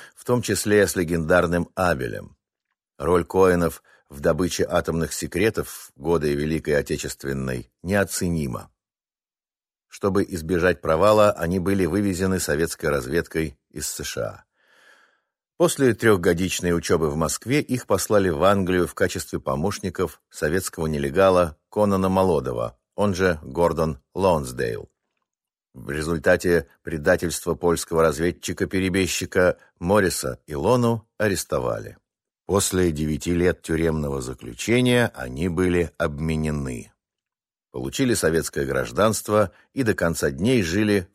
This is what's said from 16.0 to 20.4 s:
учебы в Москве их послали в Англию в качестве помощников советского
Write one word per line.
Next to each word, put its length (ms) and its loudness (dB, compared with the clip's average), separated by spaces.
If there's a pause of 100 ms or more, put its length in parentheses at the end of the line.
учебы 340 2
в 60 -4
Москве 460 -2
их 240 -4
послали 440 2
в 140 0
Англию 440 4
в 80 -12
качестве 440 -4
помощников 800 -4 (100)
советского 580 -2